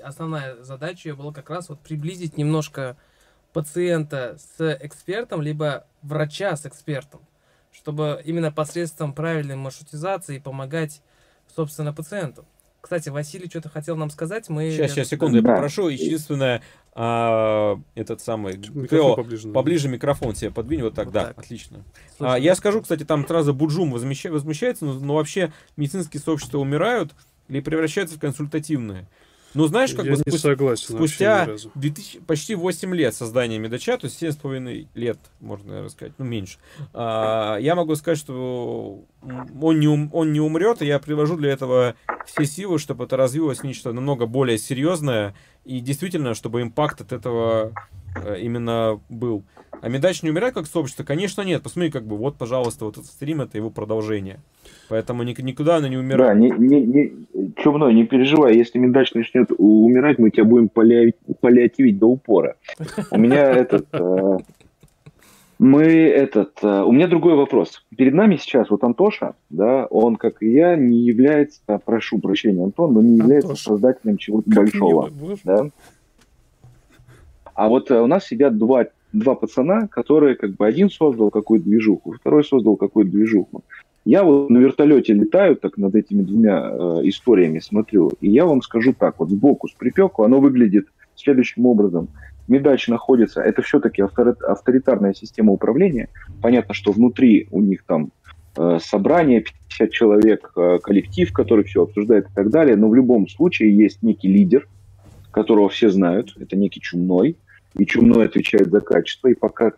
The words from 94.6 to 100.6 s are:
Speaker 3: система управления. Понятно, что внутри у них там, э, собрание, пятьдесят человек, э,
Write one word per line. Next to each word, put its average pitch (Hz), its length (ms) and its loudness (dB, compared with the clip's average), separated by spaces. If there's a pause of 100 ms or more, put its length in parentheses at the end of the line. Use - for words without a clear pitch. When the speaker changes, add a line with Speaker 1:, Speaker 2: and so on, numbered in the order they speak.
Speaker 3:
система 107 400 0
управления. 120 560 0 (320)
Понятно, 117 320 0
что - 180 -2
внутри 120 600 4
у 92 100 -2
них 95 240 0
там, 78 240 -2 (480)
э, 82 240 2
собрание, 123 600 2
пятьдесят - 500 -4
человек, 107 640 4
э, 87 260 2